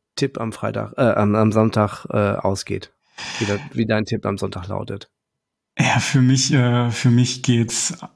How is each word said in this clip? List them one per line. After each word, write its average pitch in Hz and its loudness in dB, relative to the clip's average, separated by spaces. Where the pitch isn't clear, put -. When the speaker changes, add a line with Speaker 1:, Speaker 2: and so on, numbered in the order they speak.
Speaker 1:
Tipp 135 -4
am 113 -4
Freitag, 107 -6
äh, 117 4
am, 104 2
am 110 4
Sonntag, 110 2
äh, 104 0
ausgeht. - -4
Wie 110 -2
der, 101 -2
wie 117 0
dein 107 0
Tipp 107 -4
am 101 -2
Sonntag 95 -8
lautet. 101 -8
Speaker 2:
Ja, 127 2
für 131 2
mich, 131 4
äh, 123 2
für 117 2
mich 123 2
geht's 117 0